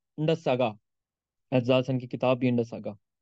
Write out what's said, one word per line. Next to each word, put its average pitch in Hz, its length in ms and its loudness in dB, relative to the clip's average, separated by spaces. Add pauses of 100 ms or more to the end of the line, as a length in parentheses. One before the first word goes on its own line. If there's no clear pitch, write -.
(200)
इंडस 160 240 0
सागा, 127 340 0 (760)
एजाज 127 300 2
हसन 131 160 -2
की 123 80 -8
किताब 127 300 0
भी 131 100 0
इंडस 120 220 0
सागा, 104 280 -10 (240)